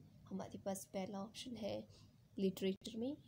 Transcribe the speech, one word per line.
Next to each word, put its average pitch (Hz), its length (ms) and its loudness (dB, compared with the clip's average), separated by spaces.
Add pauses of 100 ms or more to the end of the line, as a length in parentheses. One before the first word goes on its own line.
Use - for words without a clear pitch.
(240)
हमारे 190 340 -4
पास 196 260 0
पहला 196 380 -2
option 233 340 -8
है 214 320 -2 (500)
literature 190 580 4
में 254 200 2 (120)